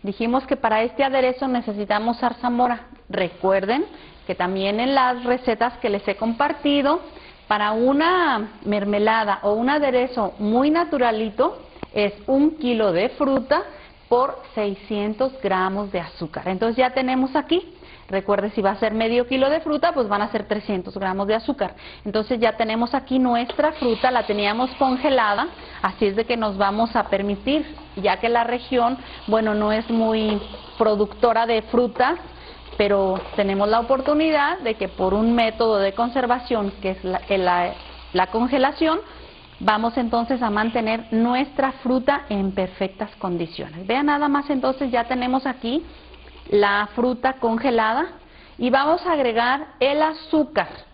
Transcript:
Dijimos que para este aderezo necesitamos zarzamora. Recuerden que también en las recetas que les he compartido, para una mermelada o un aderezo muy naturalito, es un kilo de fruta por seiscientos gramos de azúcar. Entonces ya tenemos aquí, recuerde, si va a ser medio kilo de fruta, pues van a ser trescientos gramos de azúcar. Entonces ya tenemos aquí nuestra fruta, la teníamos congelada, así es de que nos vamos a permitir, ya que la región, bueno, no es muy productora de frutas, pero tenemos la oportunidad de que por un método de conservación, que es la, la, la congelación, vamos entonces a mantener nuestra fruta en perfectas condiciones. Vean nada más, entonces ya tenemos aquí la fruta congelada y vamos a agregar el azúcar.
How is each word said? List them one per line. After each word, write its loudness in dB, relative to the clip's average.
Dijimos -2
que 0
para 0
este -2
aderezo 0
necesitamos -2
zarzamora. 0
Recuerden 0
que -4
también -2
en 0
las 2
recetas 0
que -2
les -2
he -2
compartido, 0
para 0
una 2
mermelada 2
o 2
un 0
aderezo 0
muy 2
naturalito, 0
es 0
un 2
kilo 0
de 2
fruta 0
por 0
seiscientos -2
gramos 0
de -4
azúcar. -8
Entonces 0
ya 4
tenemos 0
aquí, 0
recuerde, 0
si -2
va 4
a -2
ser 0
medio 2
kilo 2
de 2
fruta, 0
pues 0
van 2
a -2
ser -4
trescientos -4
gramos -2
de 2
azúcar. -2
Entonces -2
ya 4
tenemos 0
aquí 0
nuestra 2
fruta, 2
la 0
teníamos 0
congelada, 2
así 0
es 2
de 0
que -2
nos -2
vamos 2
a 2
permitir, 0
ya 0
que 0
la 2
región, 0
bueno, 2
no 2
es -2
muy 2
productora 2
de 2
frutas, 0
pero 2
tenemos 0
la 4
oportunidad 2
de -4
que -6
por 0
un 2
método 2
de 2
conservación, -2
que -2
es -8
la, -4
la, 2
la 2
congelación, 2
vamos 0
entonces 0
a 0
mantener -2
nuestra 2
fruta 2
en -2
perfectas -6
condiciones. -8
Vean 0
nada 2
más, 0
entonces 0
ya 0
tenemos 0
aquí -4
la 4
fruta 0
congelada 0
y 0
vamos 2
a 2
agregar 2
el 2
azúcar. 0